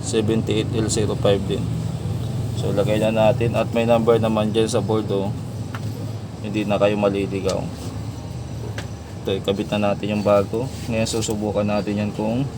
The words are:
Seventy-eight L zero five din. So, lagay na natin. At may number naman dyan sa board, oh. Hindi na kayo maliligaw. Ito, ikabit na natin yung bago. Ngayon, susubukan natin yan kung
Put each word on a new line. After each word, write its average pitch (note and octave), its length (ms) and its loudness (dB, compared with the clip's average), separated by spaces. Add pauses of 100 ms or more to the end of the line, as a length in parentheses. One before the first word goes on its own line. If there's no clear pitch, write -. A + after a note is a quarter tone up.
Seventy-eight A2 680 2
L A2 160 0
zero G#2+ 280 0
five G2 320 4
din. G2 120 0 (920)
So, G2+ 180 0
lagay G#2 280 2
na A2 120 2
natin. A2 400 4
At A2 200 0
may A#2 120 2
number A#2 320 6
naman G#2+ 360 2
dyan A2 160 4
sa A2 120 2
board, G#2 300 0
oh. G2 180 0 (1160)
Hindi G#2 200 -2
na G2+ 120 2
kayo G#2 180 4
maliligaw. G2 640 0 (1700)
Ito, F#2+ 160 0
ikabit G2 320 0
na G#2 180 2
natin G2+ 240 -2
yung G#2 80 0
bago. G#2 460 2 (180)
Ngayon, A2 220 0
susubukan G#2 560 0
natin G#2 400 0
yan G#2 80 -2
kung A2+ 320 0 (120)